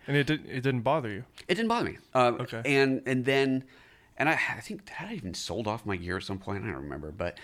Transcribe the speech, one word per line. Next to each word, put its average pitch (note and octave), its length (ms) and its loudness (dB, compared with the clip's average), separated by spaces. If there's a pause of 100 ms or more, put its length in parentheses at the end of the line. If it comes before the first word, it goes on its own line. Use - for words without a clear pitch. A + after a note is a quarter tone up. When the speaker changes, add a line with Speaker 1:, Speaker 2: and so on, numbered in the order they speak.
Speaker 1:
And C#3 100 2
it C#3+ 120 4
didn't, D3+ 200 -2
it C3 120 -6
didn't B2+ 220 2
bother C3 280 2
you? G2+ 140 -8 (240)
Speaker 2:
It F3+ 80 4
didn't A3+ 120 0
bother G#3 180 2
me. - 120 -6 (160)
Um, B2 280 6
Speaker 1:
Okay. A#2+ 240 -6
Speaker 2:
and, C3+ 380 4
and B2+ 200 0
then, C3+ 400 4 (520)
and C3+ 120 0
I, D#3+ 60 4
I A#2 260 -2
think, - 300 -12
had F3+ 180 -10
I A#3 60 -8
even G#2+ 200 -6
sold G#2 320 -4
off G#2+ 180 -2
my G2+ 120 -2
gear F2 220 -4
at F#2+ 40 -6
some G2 160 -6
point? F#2+ 240 -6
I G#2+ 60 -6
don't D#2+ 80 -4
remember, D2 340 -8
but F2 340 -4